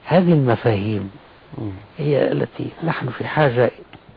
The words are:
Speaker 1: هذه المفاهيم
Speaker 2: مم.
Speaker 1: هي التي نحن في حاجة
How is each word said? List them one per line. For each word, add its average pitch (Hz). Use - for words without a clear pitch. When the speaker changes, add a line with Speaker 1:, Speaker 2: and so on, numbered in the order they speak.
Speaker 1:
هذه 175
المفاهيم 107
Speaker 2:
مم. 110
Speaker 1:
هي 147
التي -
نحن 156
في 120
حاجة 123